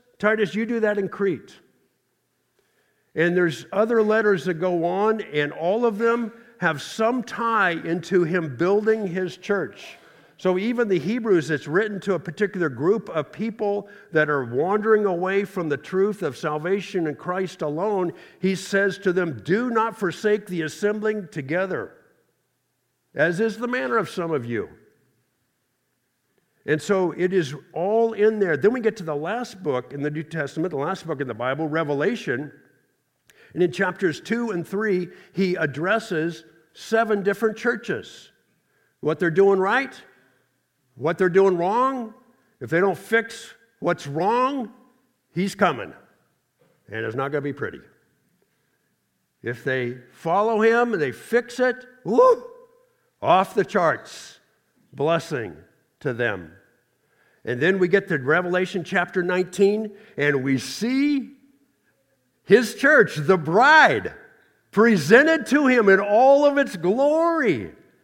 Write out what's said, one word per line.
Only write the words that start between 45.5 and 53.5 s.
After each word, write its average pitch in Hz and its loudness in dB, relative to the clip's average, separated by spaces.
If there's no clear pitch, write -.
coming. 120 0
And 113 -6
it's 110 -6
not 135 -4
gonna 143 -2
be 143 -4
pretty. 110 -10
If 120 -8
they 127 -2
follow 208 0
him 233 4
and 170 -2
they 131 0
fix - -2
it, 254 -2
woo, 247 4
off 185 2